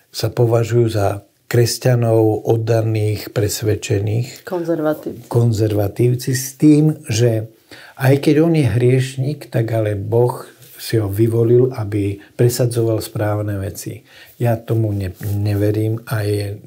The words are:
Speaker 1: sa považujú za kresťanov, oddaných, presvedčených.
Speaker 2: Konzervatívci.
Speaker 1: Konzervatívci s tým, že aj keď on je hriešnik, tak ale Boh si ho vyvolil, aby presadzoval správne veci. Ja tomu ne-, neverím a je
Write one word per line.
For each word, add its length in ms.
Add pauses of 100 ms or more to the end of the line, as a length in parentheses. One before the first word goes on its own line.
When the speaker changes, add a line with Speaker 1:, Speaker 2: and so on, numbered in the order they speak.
(100)
Speaker 1:
sa 240
považujú 560
za 320 (240)
kresťanov, 1040
oddaných, 800
presvedčených. 1120
Speaker 2:
Konzervatívci. 880
Speaker 1:
Konzervatívci 1040
s 240
tým, 480
že 440 (520)
aj 160
keď 240
on 160
je 80
hriešnik, 840
tak 240
ale 200
Boh 480 (380)
si 160
ho 160
vyvolil, 640
aby 400
presadzoval 880
správne 560
veci. 400 (400)
Ja 160
tomu 400
ne-, 160 (240)
neverím 720
a 160
je 320 (100)